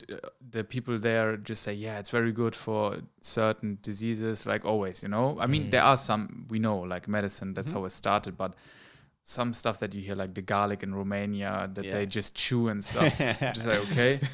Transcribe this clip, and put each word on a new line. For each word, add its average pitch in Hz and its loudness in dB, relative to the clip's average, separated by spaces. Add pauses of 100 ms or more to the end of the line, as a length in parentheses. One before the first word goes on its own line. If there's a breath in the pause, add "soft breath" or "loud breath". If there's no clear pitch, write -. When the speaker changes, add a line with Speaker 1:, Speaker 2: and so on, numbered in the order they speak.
Speaker 1:
uh, - -8 (340)
the 113 -4
people 120 -2
there 113 4
just 110 -4
say, 104 -2
"Yeah, 107 -6
it's 104 -8
very 117 4
good 113 0
for 107 0 (240)
certain 110 0
diseases," 110 -2
like 107 0
always, 98 0
you 101 -6
know? 120 0
I 113 0
mean, 147 2
Speaker 2:
Mm. - -4
Speaker 1:
there 107 6
are 131 8
some, - -2
we 110 0
know, 110 2
like, 90 -6
medicine, 101 -2
that's 98 -6
Speaker 3:
Mm-hmm. 165 -4
Speaker 1:
how 92 -4
it 92 -6
started, 101 0
but 95 -4 (680 soft breath)
some 120 -2
stuff 113 -2
that 101 -6
you 101 -6
hear, 95 -6
like 95 -4
the 98 -6
garlic 101 2
in 98 -6
Romania, 101 -2
that 98 -6
Speaker 3:
Yeah. 95 -6
Speaker 1:
they 104 0
just 98 -2
chew 117 2
and 104 -2
stuff, 127 4
Speaker 3:
<laughs> 123 0
Speaker 1:
just 113 -4
like, 107 4 (100)
okay. 135 4 (140)